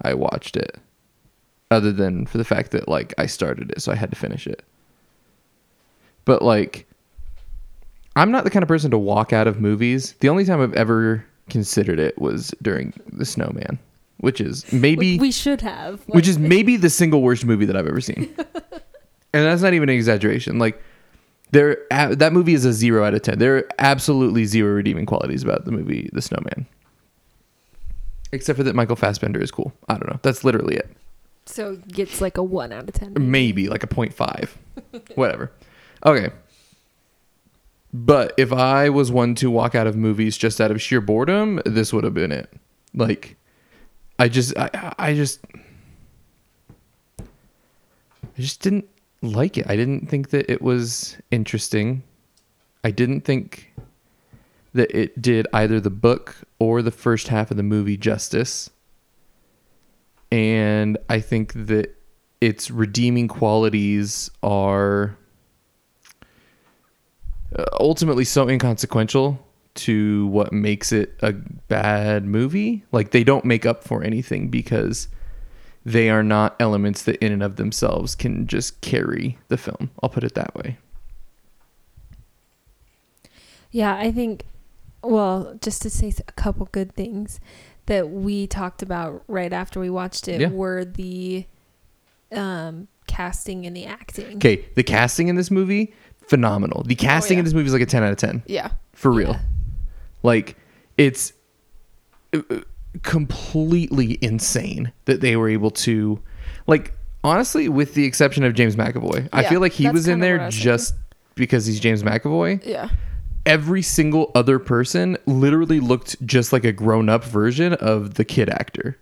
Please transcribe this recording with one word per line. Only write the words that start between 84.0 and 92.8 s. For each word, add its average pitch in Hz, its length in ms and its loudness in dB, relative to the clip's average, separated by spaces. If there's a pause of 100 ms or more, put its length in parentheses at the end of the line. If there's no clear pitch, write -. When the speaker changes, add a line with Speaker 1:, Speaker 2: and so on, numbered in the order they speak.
Speaker 2:
think, 226 340 -4 (580)
well, 202 580 0
just - 220 -6
to 220 60 -6
say - 180 0
s-, - 200 -4
a - 60 -20
couple 196 380 -4
good 190 220 -4
things 208 460 -8 (460)
that 185 240 0
we 196 380 -4
talked 180 340 -8
about 175 460 -8
right 185 260 -6
after 185 260 -8
we 185 100 -6
watched 185 380 -8
it 190 140 -4
Speaker 1:
Yeah. 165 80 2
Speaker 2:
were 185 360 -6
the, 185 600 -8 (840)
um, 180 560 -8 (200)